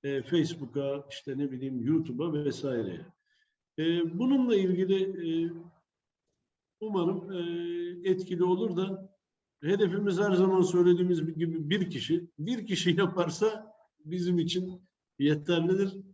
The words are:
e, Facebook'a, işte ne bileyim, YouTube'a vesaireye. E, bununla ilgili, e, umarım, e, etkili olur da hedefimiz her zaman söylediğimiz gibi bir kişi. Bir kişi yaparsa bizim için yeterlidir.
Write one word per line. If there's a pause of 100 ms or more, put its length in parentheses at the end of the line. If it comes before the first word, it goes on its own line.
e,
Facebook'a,
işte
ne
bileyim,
YouTube'a (120)
vesaireye. (720)
E,
bununla
ilgili, (440)
e, (1300)
umarım,
e, (720)
etkili
olur
da (460)
hedefimiz
her
zaman
söylediğimiz
gibi
bir
kişi. (120)
Bir
kişi
yaparsa (320)
bizim
için (360)
yeterlidir. (180)